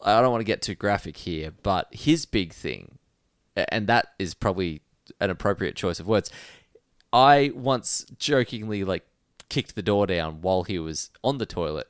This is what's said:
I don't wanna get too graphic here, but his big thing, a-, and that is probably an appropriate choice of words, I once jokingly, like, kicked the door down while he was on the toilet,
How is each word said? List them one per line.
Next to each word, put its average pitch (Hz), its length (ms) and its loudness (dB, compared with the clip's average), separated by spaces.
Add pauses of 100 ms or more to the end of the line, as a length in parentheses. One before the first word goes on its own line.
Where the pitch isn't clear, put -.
I 107 180 6
don't 127 120 6
wanna 113 120 0
get 104 160 -2
too 104 140 -6
graphic 98 420 -2
here, 78 340 -8 (120)
but 95 300 0
his 156 340 0
big 92 260 -2
thing, 50 460 -10 (580)
a-, - 160 -2
and 107 140 -4
that 113 220 2 (100)
is 87 160 -4
probably 90 480 -2 (360)
an 98 120 0
appropriate 95 460 -2
choice 87 220 -2
of 85 80 -14
words, 104 240 2 (800)
I 139 440 6
once 127 500 -2 (140)
jokingly, 110 640 0
like, 92 220 -2 (420)
kicked - 280 -6
the 104 60 -6
door 101 240 2
down 80 360 -2
while 92 220 0
he 92 140 -4
was 80 300 -6 (140)
on 135 160 0
the 110 80 -4
toilet, 78 440 -6